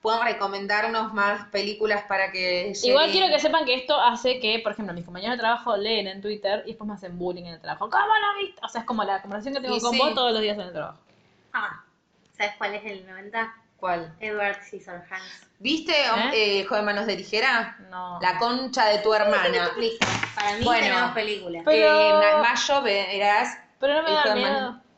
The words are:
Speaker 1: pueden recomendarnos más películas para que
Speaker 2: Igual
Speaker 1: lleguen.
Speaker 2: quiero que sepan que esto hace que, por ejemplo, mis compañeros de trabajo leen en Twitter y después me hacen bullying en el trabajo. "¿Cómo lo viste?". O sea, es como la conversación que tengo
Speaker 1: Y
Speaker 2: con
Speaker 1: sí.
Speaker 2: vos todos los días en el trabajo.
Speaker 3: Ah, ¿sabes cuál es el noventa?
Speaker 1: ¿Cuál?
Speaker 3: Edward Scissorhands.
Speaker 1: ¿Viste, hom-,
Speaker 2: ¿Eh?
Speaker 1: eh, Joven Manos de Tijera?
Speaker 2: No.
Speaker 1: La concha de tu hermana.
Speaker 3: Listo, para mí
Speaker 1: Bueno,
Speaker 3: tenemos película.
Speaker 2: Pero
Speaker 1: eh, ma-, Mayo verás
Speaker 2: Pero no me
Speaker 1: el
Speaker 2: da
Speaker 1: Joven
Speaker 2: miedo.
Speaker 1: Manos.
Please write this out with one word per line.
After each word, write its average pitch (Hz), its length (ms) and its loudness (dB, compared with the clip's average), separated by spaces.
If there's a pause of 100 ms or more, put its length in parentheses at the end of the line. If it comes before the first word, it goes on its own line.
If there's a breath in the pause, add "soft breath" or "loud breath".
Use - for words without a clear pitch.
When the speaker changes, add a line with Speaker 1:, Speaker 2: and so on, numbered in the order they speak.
Speaker 1:
pueden 226 220 0
recomendarnos 208 880 -2
más 208 360 -2
películas 208 600 -2
para 190 240 0
que 185 400 -2 (100)
Speaker 2:
Igual 262 240 6
Speaker 1:
lleguen. - 40 0 (100)
Speaker 2:
quiero 370 120 4
que 294 80 4
sepan 311 220 4
que 247 120 2
esto 269 260 0
hace 247 400 2
que, 220 180 0
por 220 140 -4
ejemplo, 202 200 -8
mis 170 120 -10
compañeros 196 320 -6
de - 20 -8
trabajo 226 380 0
leen 208 300 0
en 190 140 -10
Twitter 208 440 -2
y - 60 -12
después 220 180 -10
me 208 60 -8
hacen 175 220 -12
bullying 180 280 -6
en 170 80 -14
el 160 80 -18
trabajo. 202 280 -6
"¿Cómo - 160 2
lo 415 400 2
viste?". - 200 -12
O - 20 -6
sea, 240 140 -6
es - 60 -10
como 220 180 -2
la 190 160 -2
conversación 214 320 -8
que 277 80 -6
tengo 254 160 -2
Speaker 1:
Y 220 40 -2
Speaker 2:
con 240 120 0
Speaker 1:
sí. 233 60 0
Speaker 2:
vos 294 140 4
todos 247 200 2
los 220 80 0
días 208 160 -2
en 202 60 -8
el 180 100 -12
trabajo. 151 260 -10 (540)
Speaker 3:
Ah, - 300 -8 (540)
¿sabes 208 200 -2
cuál 202 180 -4
es 208 80 -10
el 196 240 -12
noventa? 208 480 -8 (260)
Speaker 1:
¿Cuál? 170 400 -4
Speaker 3:
Edward 208 420 -4
Scissorhands. - 840 -16 (120)
Speaker 1:
¿Viste, 311 320 -2 (180)
hom-, 226 240 0
Speaker 2:
¿Eh? 208 260 2
Speaker 1:
eh, 196 60 -4
Joven 208 200 -2
Manos 202 220 -2
de 196 100 -2
Tijera? 226 600 -2 (120)
Speaker 2:
No. 180 320 -10
Speaker 1:
La 185 160 2
concha 247 480 0
de 208 140 4
tu 214 140 2
hermana. 202 640 2
Speaker 3:
Listo, 226 300 -2 (280)
para 208 220 -2
mí 233 60 -4
Speaker 1:
Bueno, 233 240 4
Speaker 3:
tenemos 240 240 0
película. 202 540 -6
Speaker 2:
Pero 311 340 6
Speaker 1:
eh, 311 140 6
ma-, 311 300 6
Mayo 277 400 2
verás 202 720 2 (220)
Speaker 2:
Pero 285 160 2
no 311 80 0
me 320 60 -2
Speaker 1:
el 311 60 2
Speaker 2:
da 302 60 2
Speaker 1:
Joven 285 160 2
Speaker 2:
miedo. 262 160 0
Speaker 1:
Manos. 254 280 -4 (160)